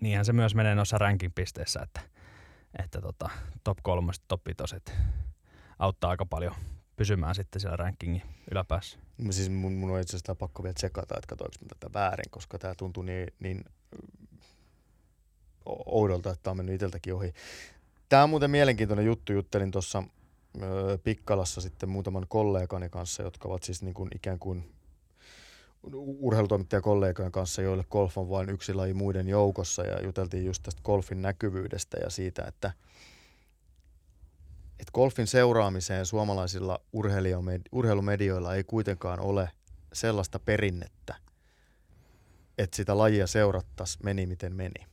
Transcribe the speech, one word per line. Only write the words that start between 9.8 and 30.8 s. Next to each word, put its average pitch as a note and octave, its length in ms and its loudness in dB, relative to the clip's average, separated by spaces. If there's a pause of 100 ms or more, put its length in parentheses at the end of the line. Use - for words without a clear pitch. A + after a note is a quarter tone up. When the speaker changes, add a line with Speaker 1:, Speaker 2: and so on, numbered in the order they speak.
Speaker 2:
on F#2 100 0
itse F2+ 160 -6
asiassa F2+ 180 -6
pakko - 280 -8
vielä F#2 120 -6
tsekata, - 420 -6
että - 100 -10
katoinko - 340 -12
mä - 80 -18
tätä - 240 -16
väärin, G2 380 -2
koska - 280 -14
tää F#2 160 -8
tuntui F#2 300 -8
niin, F#2 220 -6 (140)
niin F#2 240 -6 (2000)
o-, - 160 -10 (180)
oudolta, F#2+ 300 2
että F2+ 120 -8
tää F#2+ 80 -4
on F#2 60 -4
mennyt F#2 180 -4
iteltäkin F#2 400 -4
ohi. F2+ 180 -4 (760)
Tää C#3 140 12
on D3+ 80 8
muuten D3 200 4
mielenkiintoinen A2 560 6
juttu. A2 260 2
Juttelin G2 380 0
tossa, F#2+ 320 -2 (600)
ö, F#2+ 420 0
Pikkalassa G2 560 0
sitten F#2 280 -6
muutaman F#2+ 400 -2
kollegani F#2+ 600 0
kanssa, F2+ 340 -6
jotka F#2+ 260 -8
ovat F#2 140 -6
siis F2+ 200 -8
niin F#2 120 -6
kuin F#2 200 -6
ikään F#2 240 -6
kuin F2+ 360 -8 (1080)
u-, C#3 440 -6
urheilutoimittajakollegojen G2+ 1080 4
kanssa, F#2 300 -2
joille F#2+ 280 0
golf G2 280 2
on F#2 100 -4
vain G2 220 -2
yksi F#2+ 240 -4
laji F#2+ 200 0
muiden F#2+ 340 0
joukossa, G2 540 2
ja F#2 200 -2
juteltiin F#2 440 -2
just F#2 160 -4
tästä - 220 -10